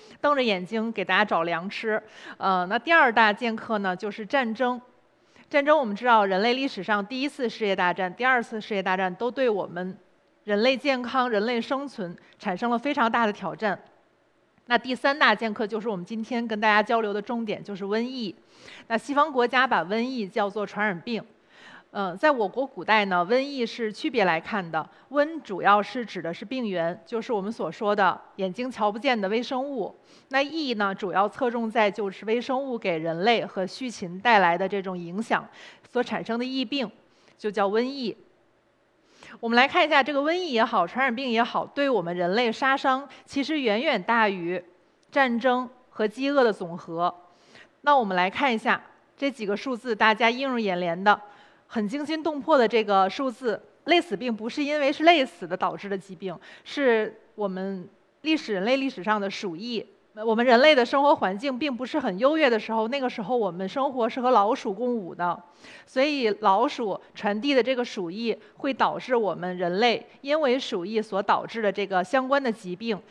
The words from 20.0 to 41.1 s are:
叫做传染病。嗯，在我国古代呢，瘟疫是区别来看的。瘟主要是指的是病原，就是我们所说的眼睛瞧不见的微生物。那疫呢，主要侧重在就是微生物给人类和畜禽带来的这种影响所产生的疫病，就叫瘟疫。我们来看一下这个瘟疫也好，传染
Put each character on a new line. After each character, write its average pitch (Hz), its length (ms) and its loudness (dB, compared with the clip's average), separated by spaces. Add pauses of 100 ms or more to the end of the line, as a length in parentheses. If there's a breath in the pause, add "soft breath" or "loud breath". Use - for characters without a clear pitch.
叫 202 220 -2
做 208 160 -4
传 208 220 -2
染 180 140 -4
病。 220 220 -6 (720 loud breath)
嗯， 190 220 -6
在 311 140 4
我 233 160 2
国 226 180 -4
古 - 180 -12
代 208 220 4
呢， 180 240 2
瘟 240 80 4
疫 269 260 -2
是 220 300 -6
区 - 160 -6
别 240 160 2
来 165 160 2
看 185 300 -6
的。 156 180 -4 (220 loud breath)
瘟 294 320 0
主 175 180 -6
要 202 180 6
是 233 240 -6
指 202 160 -10
的 220 140 -6
是 - 100 -12
病 240 240 -6
原， 175 380 -2
就 226 160 -6
是 226 100 -6
我 214 80 0
们 196 120 -6
所 226 200 -6
说 208 240 -2
的 196 240 2 (180)
眼 190 140 -4
睛 247 200 -8
瞧 214 200 0
不 214 60 -6
见 240 220 0
的 190 100 -2
微 226 140 -2
生 254 200 -4
物。 269 320 -6 (340 soft breath)
那 269 120 0
疫 294 320 -2
呢， 202 220 0
主 190 160 -6
要 190 180 2
侧 240 220 -2
重 226 180 -4
在 214 220 2
就 202 180 -4
是 190 160 -14
微 226 160 0
生 254 180 -4
物 269 160 -6
给 190 220 -2
人 160 220 -2
类 202 260 2
和 185 220 -6
畜 262 200 -10
禽 185 320 -10
带 226 200 6
来 175 180 4
的 190 100 -2
这 196 140 -4
种 185 160 -6
影 175 240 -8
响 226 260 -2 (400 loud breath)
所 240 140 -4
产 208 240 -4
生 226 140 -4
的 240 40 -4
疫 262 220 -4
病， 240 240 -4 (480 soft breath)
就 214 140 -6
叫 196 180 2
瘟 214 100 2
疫。 254 380 -4 (1200 loud breath)
我 233 80 -6
们 233 80 2
来 247 120 6
看 330 180 2
一 311 40 -2
下 294 120 6
这 262 100 0
个 285 80 0
瘟 302 140 0
疫 359 180 -4
也 226 140 4
好， 214 220 2
传 233 180 -2
染 247 100 0